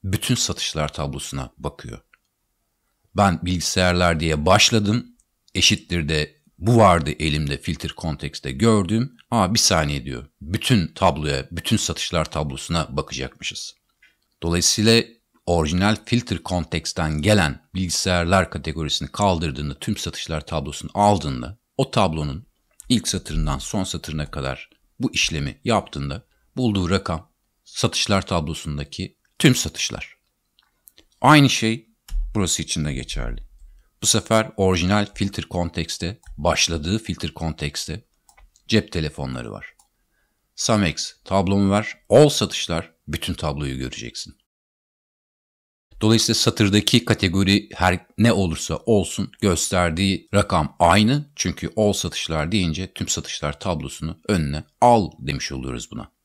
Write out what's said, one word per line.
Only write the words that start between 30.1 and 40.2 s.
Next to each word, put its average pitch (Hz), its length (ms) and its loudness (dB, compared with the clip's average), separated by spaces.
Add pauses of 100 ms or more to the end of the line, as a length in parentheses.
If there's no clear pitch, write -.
Aynı 139 300 8
şey - 380 -2 (460)
burası 92 280 0
için 78 220 -4
de 76 80 -2
geçerli. - 560 -8 (540)
Bu - 40 -2
sefer 110 500 2
orijinal 95 580 2
filter 98 300 -4
kontekste, 87 760 -6 (160)
başladığı 82 600 0
filter - 360 -8
kontekste 80 680 -6 (640)
cep 107 240 2
telefonları 65 600 -6
var. - 220 -16 (840)